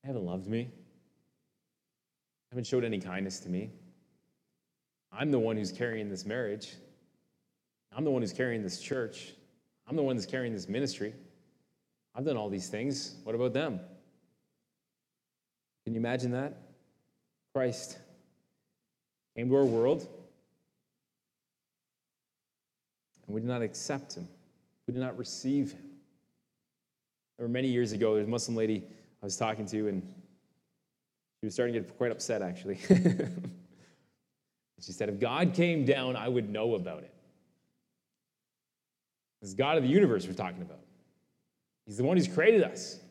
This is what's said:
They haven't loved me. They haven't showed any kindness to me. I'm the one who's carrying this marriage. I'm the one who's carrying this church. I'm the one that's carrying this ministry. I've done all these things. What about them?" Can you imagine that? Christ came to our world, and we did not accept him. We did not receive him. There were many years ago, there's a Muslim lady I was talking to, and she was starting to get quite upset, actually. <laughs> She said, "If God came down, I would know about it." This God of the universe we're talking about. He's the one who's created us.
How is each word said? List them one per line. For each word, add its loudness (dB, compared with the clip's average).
They -10
haven't -2
loved -4
me. 0
They -12
haven't -6
showed 2
any 0
kindness -4
to -12
me. -2
I'm -2
the 4
one 2
who's -2
carrying -4
this -8
marriage. -4
I'm -4
the 2
one 2
who's -2
carrying -2
this -6
church. -6
I'm -8
the 0
one 2
that's -4
carrying -4
this -6
ministry. -2
I've -8
done 0
all -2
these -4
things. -4
What -4
about 2
them?" -2
Can -4
you -2
imagine 0
that? -4
Christ -2
came -2
to 6
our 8
world, 4
and -10
we -4
did -4
not -2
accept -6
him. -12
We -4
did -2
not -4
receive -2
him. -18
There -6
were -2
many 0
years 2
ago, 2
there's 2
a -2
Muslim -2
lady 2
I -8
was -4
talking -2
to, -2
and -2
she -20
was -4
starting 0
to 2
get -10
quite 2
upset, -2
actually. -4
<laughs> -
She -14
said, -2
"If -4
God 4
came 4
down, 2
I -2
would 2
know 0
about -4
it." -20
This -12
God 2
of 4
the 4
universe 6
we're -6
talking -6
about. -14
He's -12
the 2
one 4
who's 6
created 8
us. -4